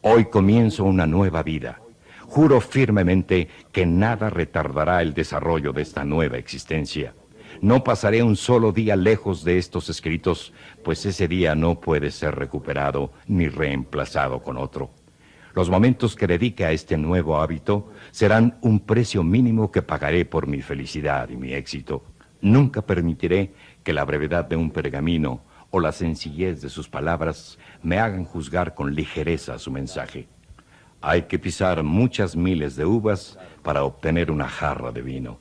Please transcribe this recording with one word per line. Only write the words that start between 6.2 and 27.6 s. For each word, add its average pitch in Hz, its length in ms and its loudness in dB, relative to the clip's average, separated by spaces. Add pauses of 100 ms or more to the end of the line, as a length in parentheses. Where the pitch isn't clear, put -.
existencia. 71 760 -8 (460)
No 117 240 4
pasaré 113 380 2
un 113 120 6
solo 113 380 2
día 107 240 2
lejos 95 480 2
de 87 140 2
estos 87 320 -6
escritos, 82 600 -4 (300)
pues - 220 -4
ese 95 240 -2
día 85 260 2
no 80 240 2
puede 73 320 0
ser 76 240 -4
recuperado 71 760 -4 (160)
ni 87 200 2
reemplazado 69 920 -4
con 67 140 -10
otro. 67 340 -8 (640)
Los 90 160 0
momentos 117 460 2
que 104 100 -2
dedique 92 380 0
a 80 80 2
este 80 240 -2
nuevo 78 440 0
hábito 82 500 -2 (200)
serán 113 520 4
un 110 180 4
precio 110 420 0
mínimo 110 480 2
que - 120 0
pagaré 78 420 0
por 80 220 -4
mi 69 160 -4
felicidad 69 680 -4
y 62 80 -12
mi 64 160 -8
éxito. 67 520 -8 (360)
Nunca 113 420 4
permitiré 90 680 0 (320)
que 85 80 -2
la 73 120 0
brevedad 76 420 -2
de 82 100 -4
un 80 140 0
pergamino 76 760 -4 (260)
o 95 80 0
la 80 140 0
sencillez 80 720 -6
de 73 80 -10
sus 76 180 -12
palabras 80 680 -6 (240)